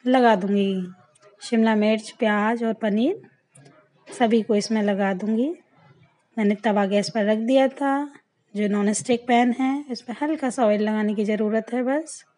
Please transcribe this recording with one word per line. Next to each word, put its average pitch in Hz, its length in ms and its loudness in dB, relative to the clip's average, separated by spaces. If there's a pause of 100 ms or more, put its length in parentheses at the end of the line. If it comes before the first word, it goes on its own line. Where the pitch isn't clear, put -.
लगा 247 320 6
दूँगी। 196 480 0 (580)
शिमला 220 320 2
मिर्च, 214 360 0
प्याज 214 540 0
और 226 100 -2
पनीर 226 460 0 (880)
सभी 226 340 2
को 214 120 0
इसमें 214 280 0
लगा 196 320 0
दूँगी। 220 340 -2 (880)
मैंने 208 180 2 (100)
तवा 202 220 2
गैस 202 240 0
पर 214 140 -2
रख 214 160 2
दिया 262 300 4
था, 277 220 -2 (640)
जो 208 140 -2
नॉन 202 240 0
स्टिक 240 360 -2
पैन 247 240 4
है, 269 380 -2
इस 240 120 -10
पर 220 200 -12
हल्का 294 280 -4
सा 240 160 0
ऑयल 214 160 2
लगाने 214 320 -2
की 208 100 -2
ज़रूरत 214 480 -2
है 247 100 -4
बस। 294 420 -4 (140)